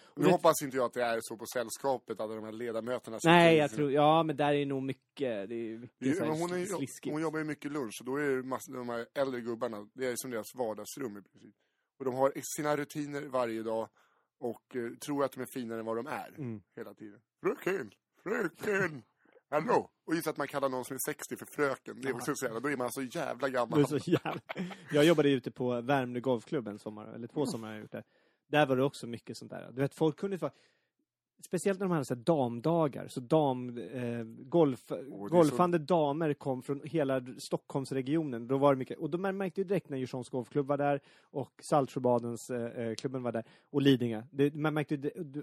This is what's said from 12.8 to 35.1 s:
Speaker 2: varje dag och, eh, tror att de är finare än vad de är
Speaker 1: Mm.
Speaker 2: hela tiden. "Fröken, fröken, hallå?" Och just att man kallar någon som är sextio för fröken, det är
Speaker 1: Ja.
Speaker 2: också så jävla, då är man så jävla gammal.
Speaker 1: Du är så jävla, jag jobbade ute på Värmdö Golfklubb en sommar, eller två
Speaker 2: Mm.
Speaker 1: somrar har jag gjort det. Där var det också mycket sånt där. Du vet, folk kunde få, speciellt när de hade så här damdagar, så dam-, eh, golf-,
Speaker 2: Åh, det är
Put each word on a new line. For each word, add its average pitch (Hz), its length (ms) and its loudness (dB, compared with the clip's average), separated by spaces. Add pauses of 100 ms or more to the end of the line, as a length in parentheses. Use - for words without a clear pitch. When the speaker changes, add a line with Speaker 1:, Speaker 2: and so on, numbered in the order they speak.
Speaker 2:
varje 123 400 -2
dag 110 260 -2 (520)
och, 120 360 -6
eh, 120 140 -4
tror 143 340 -2
att 131 80 0
de 131 80 -10
är 123 140 -6
finare 113 240 -6
än 110 80 -6
vad 113 100 -2
de 120 100 -4
är 110 320 -8
Speaker 1:
Mm. 117 240 -8 (140)
Speaker 2:
hela 104 180 -12
tiden. 107 260 -18 (220)
"Fröken, 165 480 -2 (320)
fröken, 190 800 -2 (480)
hallå?" 151 400 2 (160)
Och 160 80 -2
just 165 120 0
att 151 100 -2
man 143 120 -2
kallar 139 200 0
någon 127 160 -4
som 135 100 -8
är 131 40 -6 (140)
sextio - 240 -10
för 110 100 -12
fröken, 127 540 -2
det 135 80 -4
är - 20 2
Speaker 1:
Ja. 117 60 -2
Speaker 2:
också 127 180 -2
så 135 100 -6
jävla, 113 160 -4
då 135 100 -2
är 139 60 0
man 123 160 -2
så 139 100 -6
jävla 127 460 -4
gammal. 123 300 2
Speaker 1:
Du 147 40 8 (120)
är 139 40 2
så 143 120 -4
jävla, 160 300 0 (520)
jag 147 120 8
jobbade 151 260 6
ute 131 200 2
på 123 300 -2
Värmdö 123 400 0
Golfklubb 120 480 0
en 104 100 -8
sommar, 107 360 -12
eller 117 140 -10
två 151 120 -4
Speaker 2:
Mm. 139 60 2
Speaker 1:
somrar 113 220 -4
har 110 60 -10
jag 107 80 -12
gjort 107 100 -18
det. 113 100 -10 (440)
Där 147 200 6
var 131 100 2
det 127 80 4
också - 220 -4
mycket 117 300 -10
sånt 110 140 -16
där. 90 220 -12
Du 123 80 -4
vet, 139 140 0
folk 160 220 2
kunde 196 220 -4
få, 151 120 -4 (960)
speciellt 190 320 0
när 196 80 -2
de 180 60 2
hade 151 120 2
så 131 100 -4
här 120 80 -6
damdagar, 143 840 2
så - 120 -8
dam-, 127 580 2
eh, 117 460 -6
golf-, 135 680 2
Speaker 2:
Åh, - 60 -4
det - 80 -10
är - 220 -10